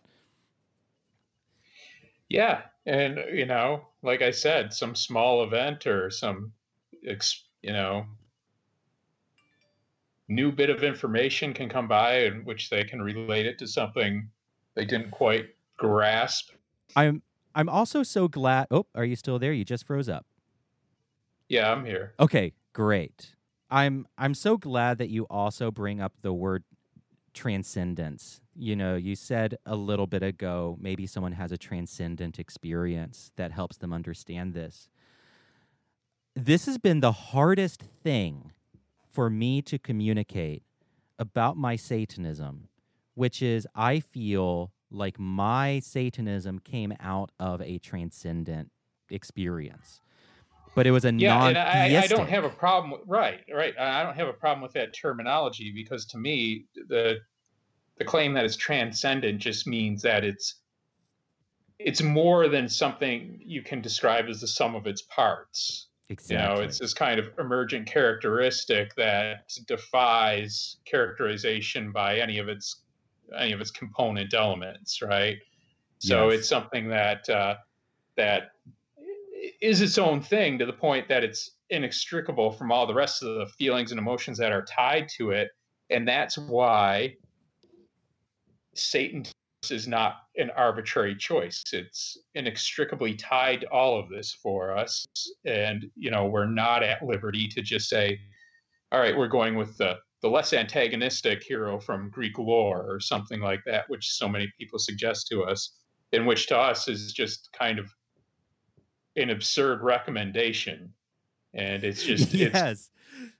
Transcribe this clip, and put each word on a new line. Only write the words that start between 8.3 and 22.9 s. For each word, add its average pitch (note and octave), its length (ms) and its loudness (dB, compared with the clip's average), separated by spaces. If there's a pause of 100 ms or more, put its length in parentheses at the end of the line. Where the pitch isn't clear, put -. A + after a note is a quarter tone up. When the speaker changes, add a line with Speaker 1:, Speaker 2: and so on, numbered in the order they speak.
Speaker 1:
new C3 240 2
bit C#3+ 180 2
of C3 120 2
information C3+ 720 0
can B2+ 140 -8
come A#2+ 200 -4
by A#2 360 4
in G#2 200 -2
which A2 240 -8
they G#2 160 0
can A#2 160 -8
relate G#2+ 460 -2
it A#2+ 120 -4
to B2+ 100 -10
something G#2+ 600 -2 (460)
they G#2+ 100 -2
didn't A2 280 -4
quite A2+ 380 2 (280)
grasp. A2 720 2 (460)
Speaker 2:
I'm, D3 260 4 (320)
I'm D#3 140 2
also A3+ 340 0
so F#3 260 0
glad, C3 440 2
oh, A2 140 4 (100)
are A#2+ 80 0
you B2 100 -2
still B2 240 -4
there? C3+ 140 -2
You A#2 120 -2
just A#2+ 220 -8
froze C#3 220 -4
up. E2 180 -6 (1200)
Speaker 1:
Yeah, A2 240 4
I'm C3 120 -2
here. G2+ 360 -6
Speaker 2:
Okay, G#2+ 320 4 (200)
great. G#2 640 -2 (360)